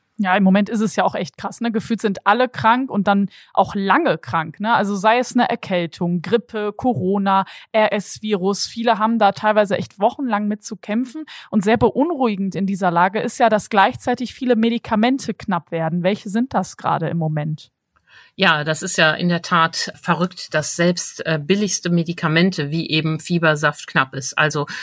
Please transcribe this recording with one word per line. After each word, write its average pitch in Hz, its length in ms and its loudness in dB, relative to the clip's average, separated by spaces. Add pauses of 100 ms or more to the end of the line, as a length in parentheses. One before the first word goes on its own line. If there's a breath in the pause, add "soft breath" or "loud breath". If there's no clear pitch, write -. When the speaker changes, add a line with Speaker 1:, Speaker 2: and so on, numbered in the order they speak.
(180)
Speaker 1:
Ja, 190 200 2
im 202 60 4
Moment 196 260 4
ist 220 100 -4
es 214 160 -2
ja 190 80 2
auch - 120 0
echt - 220 -8
krass, - 220 -10
ne? 233 120 -4
Gefühlt 220 280 -2
sind 202 280 -2
alle 233 200 4
krank 254 440 0
und 202 160 0
dann 202 220 2 (220 loud breath)
auch - 220 0
lange 196 460 2
krank, 160 400 -6
ne? 214 160 0
Also 202 200 0
sei 214 220 4
es 254 160 -2
eine 247 160 2
Erkältung, 175 720 -2
Grippe, 208 500 -4
Corona, 196 760 0 (260 loud breath)
R-S-Virus. 208 960 0
Viele 226 320 0
haben 226 180 0
da 202 140 4
teilweise 208 440 2
echt - 240 -6
wochenlang 220 480 -2
mit 208 160 -4
zu 220 120 -12
kämpfen. 247 500 -6 (240 loud breath)
Und 202 140 0
sehr 226 140 4
beunruhigend 240 760 0
in 196 140 -2
dieser 190 240 -2
Lage 185 280 2
ist - 200 -4
ja, 233 100 6
dass 208 200 0
gleichzeitig 233 680 0
viele 247 200 0
Medikamente 233 800 0
knapp - 380 -6
werden. 165 320 -2
Welche 202 260 -2
sind 233 240 -2
das 190 240 -2
gerade 151 320 -2
im 165 80 -2
Moment? 156 540 -4 (640 soft breath)
Speaker 2:
Ja, 165 280 2
das 156 180 -2
ist 190 160 -4
ja 160 160 6
in 175 160 0
der 170 140 0
Tat 165 560 0
verrückt, - 560 -4
dass 151 200 -2
selbst, - 480 0
äh, 160 160 -2
billigste 185 520 -2
Medikamente 170 800 0
wie 160 180 -4
eben 156 300 0
Fiebersaft 156 640 0
knapp 139 300 -2
ist. 131 240 -6
Also 151 260 0 (180 loud breath)